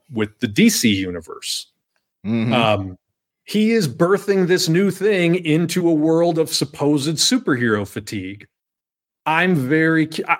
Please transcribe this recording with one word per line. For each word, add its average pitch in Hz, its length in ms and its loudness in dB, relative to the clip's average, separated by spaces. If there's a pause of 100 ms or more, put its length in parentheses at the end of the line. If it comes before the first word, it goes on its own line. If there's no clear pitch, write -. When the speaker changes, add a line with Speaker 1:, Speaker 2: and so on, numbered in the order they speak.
(120)
Speaker 1:
with 110 280 -6
the 107 80 -2
D 170 220 4
C 110 240 2
universe. - 720 -8 (580)
Speaker 2:
Mm-hmm. 113 280 -2
Speaker 1:
Um, 104 440 0 (460)
he 214 280 0
is 214 160 2
birthing 185 600 0
this 175 220 2
new 185 220 2
thing 185 420 0
into 170 560 0
a 165 40 2
world 160 440 2
of 156 120 0
supposed 147 680 -2
superhero 120 720 0
fatigue. 104 580 -10 (800)
I'm 170 300 2
very 156 500 2
cu-, 156 220 -8
I, 170 120 0